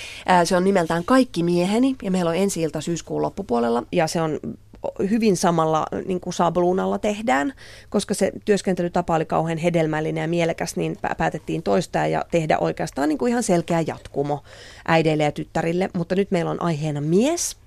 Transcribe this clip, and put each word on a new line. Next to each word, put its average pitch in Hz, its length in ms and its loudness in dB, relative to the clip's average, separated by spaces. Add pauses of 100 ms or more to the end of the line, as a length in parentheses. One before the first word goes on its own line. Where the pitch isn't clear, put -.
(260)
Ää, 180 180 6
se 185 120 2
on 180 80 2
nimeltään 170 400 2
Kaikki 254 380 4
mieheni, 196 600 2
ja 196 80 -4
meillä 180 200 2
on 165 60 -2
ensi 190 260 0
ilta 160 180 -4
syyskuun 156 420 -4
loppupuolella, 233 600 -2 (100)
ja 170 140 2
se 170 140 -2
on 156 200 -2 (680)
hyvin 214 260 4
samalla, 160 500 2 (180)
niin 180 160 -4
kuin 180 140 -8
sabluunalla 180 640 2
tehdään, 240 540 -2 (380)
koska 214 240 -2
se - 180 0 (120)
työskentelytapa 180 680 0
oli 160 100 2
kauhean 160 340 0
hedelmällinen 160 640 0
ja 156 60 -4
mielekäs, 170 480 -2
niin 165 260 -2
pä-, - 160 -2
päätettiin 160 440 -4
toistaa 175 440 0
ja 156 240 -2
tehdä 165 280 2
oikeastaan, 170 500 -2
niin 302 100 -2
kuin, 247 120 0
ihan 240 120 0
selkeä 170 440 2
jatkumo 143 560 -4 (440)
äideille 156 380 2
ja 147 80 0
tyttärille. 170 640 -4
Mutta 175 200 -2
nyt 196 160 0
meillä 165 200 0
on 151 120 -4
aiheena 151 380 -2
mies 208 560 0 (100)